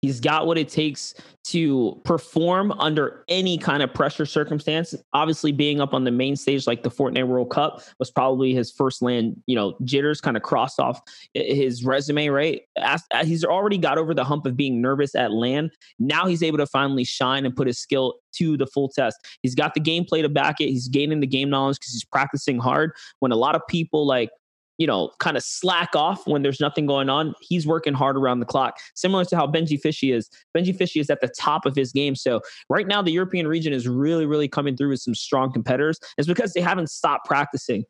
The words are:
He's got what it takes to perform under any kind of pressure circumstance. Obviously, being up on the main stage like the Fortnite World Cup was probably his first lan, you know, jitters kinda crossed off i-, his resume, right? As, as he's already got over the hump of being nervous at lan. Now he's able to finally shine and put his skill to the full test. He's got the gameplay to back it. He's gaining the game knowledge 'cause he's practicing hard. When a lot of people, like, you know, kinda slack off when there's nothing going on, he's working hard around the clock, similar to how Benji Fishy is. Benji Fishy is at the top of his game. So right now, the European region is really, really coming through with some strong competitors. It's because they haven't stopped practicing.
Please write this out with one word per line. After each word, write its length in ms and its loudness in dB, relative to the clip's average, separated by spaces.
He's 160 -2
got 260 2
what 140 2
it 100 -2
takes 460 -4
to 600 0
perform 680 2
under 560 0
any 280 2
kind 240 0
of 100 0
pressure 360 0
circumstance. 680 -2
Obviously, 380 0
being 300 2
up 140 0
on 80 2
the 80 2
main 240 0
stage 320 0
like 160 -2
the 80 -2
Fortnite 360 0
World 220 0
Cup 320 -2
was 140 -6
probably 420 2
his 180 0
first 300 -2
lan, 460 0
you 80 0
know, 280 0
jitters 380 0
kinda 180 0
crossed 400 -2
off 220 -2
i-, 40 -2
his 440 0
resume, 440 0
right? 340 0
As, 240 0
as 160 0
he's 160 0
already 360 2
got 180 2
over 160 0
the 100 0
hump 220 -2
of 100 -2
being 280 0
nervous 320 0
at 160 0
lan. 400 0
Now 300 0
he's 160 2
able 160 2
to 80 2
finally 360 2
shine 400 0
and 120 -2
put 100 0
his 140 -2
skill 400 -2
to 200 0
the 120 0
full 220 -2
test. 280 -2
He's 140 -2
got 180 0
the 80 0
gameplay 400 0
to 80 2
back 320 2
it. 60 2
He's 220 -2
gaining 320 0
the 60 0
game 220 0
knowledge 300 0
'cause 120 -12
he's 140 -10
practicing 540 -2
hard. 320 2
When 120 2
a 40 4
lot 200 2
of 120 -2
people, 380 0
like, 240 2
you 60 2
know, 240 0
kinda 220 0
slack 540 -2
off 320 0
when 160 0
there's 160 0
nothing 260 0
going 240 2
on, 320 0
he's 240 -2
working 300 0
hard 200 2
around 260 0
the 40 -2
clock, 320 -2
similar 320 0
to 100 -2
how 120 2
Benji 340 0
Fishy 300 0
is. 180 0
Benji 220 0
Fishy 220 0
is 100 -2
at 100 2
the 100 0
top 360 -2
of 100 0
his 160 0
game. 220 0
So 280 0
right 160 2
now, 160 2
the 100 2
European 360 0
region 260 0
is 140 -2
really, 400 0
really 200 0
coming 300 -2
through 120 0
with 100 -2
some 160 -4
strong 360 0
competitors. 460 0
It's 80 0
because 260 0
they 80 0
haven't 300 0
stopped 340 -2
practicing. 640 0